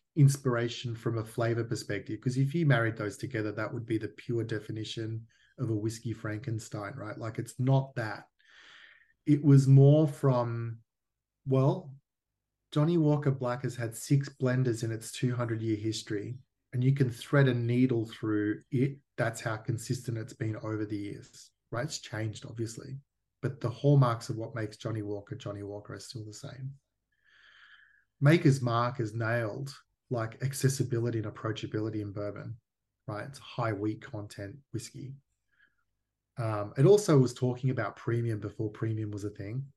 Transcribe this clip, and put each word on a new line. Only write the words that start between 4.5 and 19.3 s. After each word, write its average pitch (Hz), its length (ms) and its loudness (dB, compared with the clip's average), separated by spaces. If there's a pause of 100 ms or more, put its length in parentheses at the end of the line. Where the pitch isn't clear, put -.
of 117 100 -2
a 110 60 0
whiskey 110 380 -4
Frankenstein, 107 840 -8
right? 104 220 -10
Like, 113 220 -6
it's - 200 -10
not 135 360 2
that. 107 320 -6 (1000)
It 143 180 4
was 135 240 8
more 143 400 10
from, 120 720 0 (680)
well, 139 480 2 (760)
Johnnie 160 260 4
Walker 147 340 4
Black 123 320 -2
has 120 120 -4
had 113 220 -6
six 139 320 2
blenders 127 540 0
in 113 80 -2
its 110 200 -8
two 123 240 -2
hundred-year 113 400 -2
history, 107 640 -6 (340)
and 123 100 -2
you 135 120 4
can 139 160 2
thread 135 400 4
a 123 40 2
needle 120 520 2
through 107 680 -2
it. 139 260 0 (180)
That's 117 260 -4